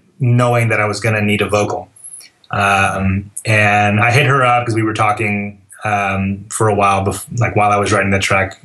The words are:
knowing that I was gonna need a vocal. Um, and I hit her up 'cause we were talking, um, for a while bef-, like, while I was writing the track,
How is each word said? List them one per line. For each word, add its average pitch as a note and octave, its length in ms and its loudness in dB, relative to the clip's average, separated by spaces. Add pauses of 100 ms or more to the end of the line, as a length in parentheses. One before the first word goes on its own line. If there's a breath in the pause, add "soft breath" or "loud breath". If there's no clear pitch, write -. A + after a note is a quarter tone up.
(180)
knowing A#2+ 500 2
that G#2+ 120 0
I G#2+ 60 0
was G#2 120 -4
gonna G#2+ 220 0
need G#2 220 0
a G2 60 -2
vocal. - 420 -2 (600 loud breath)
Um, G2 800 -2 (140)
and G#2 560 2
I A#2 100 2
hit C3+ 160 2
her C3+ 160 2
up B2 220 2
'cause A#2 100 -2
we A2+ 80 0
were G#2+ 120 -2
talking, G#2 640 -2 (240)
um, G2 640 -2
for A2 180 0
a G#2 60 2
while G2 300 2
bef-, - 340 -6
like, A2 160 0
while G#2 160 2
I G#2 60 4
was G2+ 160 0
writing G2 180 0
the G2 80 0
track, F#2+ 460 -2